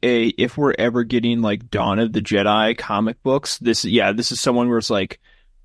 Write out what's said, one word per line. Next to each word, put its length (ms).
a, 240
if 300
we're 200
ever 260
getting, 380
like, 300
Dawn 260
of 160
the 80
Jedi 560
comic 460
books, 340
this, 260
yeah, 280
this 200
is 80
someone 300
where 100
it's 120
like, 280